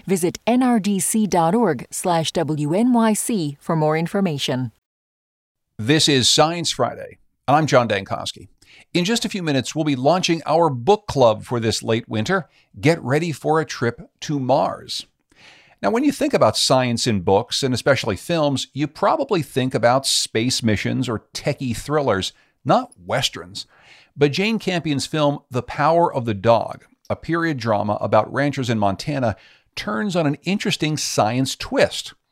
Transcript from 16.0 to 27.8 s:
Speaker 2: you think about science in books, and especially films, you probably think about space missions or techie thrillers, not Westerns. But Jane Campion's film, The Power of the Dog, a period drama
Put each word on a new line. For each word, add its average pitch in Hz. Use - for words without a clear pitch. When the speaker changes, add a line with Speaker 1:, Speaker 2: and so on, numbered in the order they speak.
Speaker 2:
you 285
think 285
about 117
science 127
in 104
books, 98
and 127
especially 117
films, 147
you 143
probably 214
think 131
about 120
space -
missions 120
or 110
techie 135
thrillers, 131
not 220
Westerns. 95
But 143
Jane 208
Campion's 160
film, 147
The 120
Power 165
of 120
the 117
Dog, 104
a -
period 165
drama 104